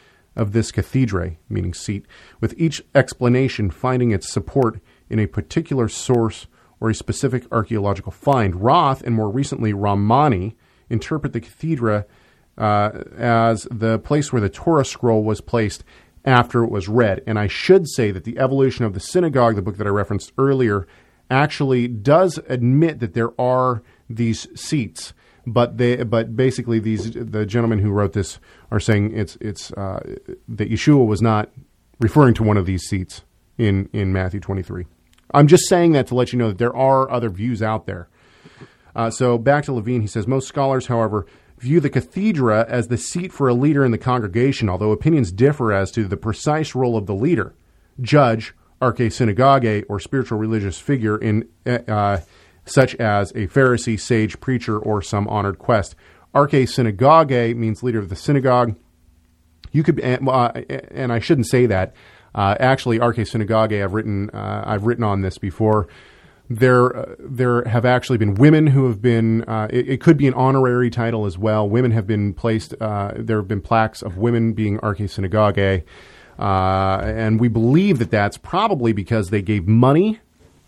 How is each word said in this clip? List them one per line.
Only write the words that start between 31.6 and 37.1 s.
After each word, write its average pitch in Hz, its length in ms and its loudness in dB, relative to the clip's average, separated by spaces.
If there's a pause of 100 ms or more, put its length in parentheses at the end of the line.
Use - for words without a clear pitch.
referring 123 340 6
to 113 100 0
one 107 140 2
of 92 80 0
these 92 220 -4
seats 92 340 -6 (380)
in, 98 340 0
in 98 180 -2
Matthew 92 280 -2
twenty-three. 90 460 -8 (460)
I'm 147 140 6
just 170 240 6
saying 175 220 4
that 139 160 2
to 123 80 -6
let 123 180 0
you 123 60 -2
know 117 80 0
that 98 100 -4
there 120 180 -2
are 135 360 2